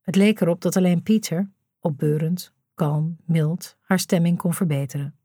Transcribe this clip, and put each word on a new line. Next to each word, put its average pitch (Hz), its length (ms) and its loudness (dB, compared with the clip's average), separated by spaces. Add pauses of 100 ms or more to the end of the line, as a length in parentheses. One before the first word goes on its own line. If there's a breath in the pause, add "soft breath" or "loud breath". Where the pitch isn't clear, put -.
Het 170 160 -2
leek 208 240 4
erop 175 200 0
dat 175 160 0
alleen 180 260 2
Peter, 202 480 -2 (300)
opbeurend, 156 720 -2 (220)
kalm, 156 500 -2
mild, 165 560 -2
haar 190 180 0
stemming 175 400 0
kon 170 160 -2
verbeteren. 143 720 -4